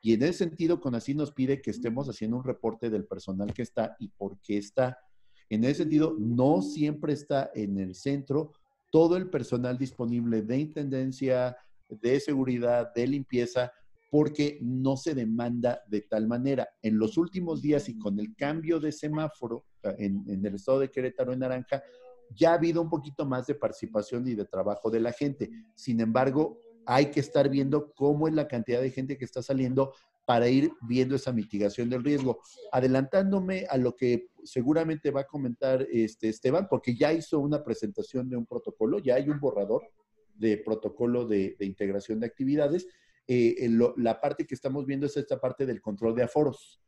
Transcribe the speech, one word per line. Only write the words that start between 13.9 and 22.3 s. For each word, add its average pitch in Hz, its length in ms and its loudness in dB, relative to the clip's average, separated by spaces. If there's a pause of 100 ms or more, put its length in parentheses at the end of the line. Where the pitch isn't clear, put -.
porque 147 520 2
no 131 340 0
se 156 180 -4
demanda 120 760 0
de 104 140 -2
tal 110 260 -2
manera. 127 420 0 (120)
En 110 160 2
los 107 200 2
últimos 165 440 -2
días 143 280 2
y 113 100 -10
con 101 200 -2
el 107 160 -6
cambio 160 440 -2
de 151 120 -2
semáforo, 151 760 -6 (180)
en, 101 440 -2
en 98 180 -4
el 101 100 -2
estado 131 240 0
de 135 100 0
Querétaro 127 440 -4
en 127 60 -4
naranja, 127 440 -4 (500)